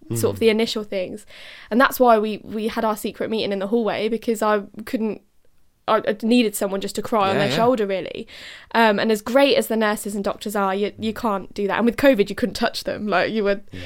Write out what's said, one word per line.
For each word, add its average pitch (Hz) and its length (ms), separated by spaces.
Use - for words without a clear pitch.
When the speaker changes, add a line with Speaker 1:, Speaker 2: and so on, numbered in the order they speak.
Speaker 1:
Wow. - 80
Speaker 2:
sort - 180
of - 20
Speaker 1:
Mm. - 40
Speaker 2:
the 226 100
initial 220 340
things. 196 420
And 226 120
that's - 180
why 240 200
we, 214 260
we 214 240
had 226 160
our 214 120
secret 202 320
meeting 208 220
in 196 80
the 190 80
hallway, 208 420
because 220 320
I 214 220
couldn't, 214 380
I, 220 100
I 202 160
needed 226 320
someone 196 240
just 196 160
to 208 60
cry 202 280
on 196 60
Speaker 3:
Yeah, 202 60
Speaker 2:
their 131 80
Speaker 3:
yeah. 143 60
Speaker 2:
shoulder, 226 300
really. 190 400
Um, 220 260
and 220 140
as 214 100
great 269 340
as - 120
the 226 80
nurses 214 400
and 202 80
doctors 208 320
are, 196 180
you, 202 240
you 214 160
can't 202 400
do 202 140
that. 190 80
And 226 100
with 226 100
covid, 247 320
you 196 60
couldn't - 220
touch - 260
them. 208 240
Like, 180 240
you 214 140
were, 202 160
Speaker 1:
Yeah. - 160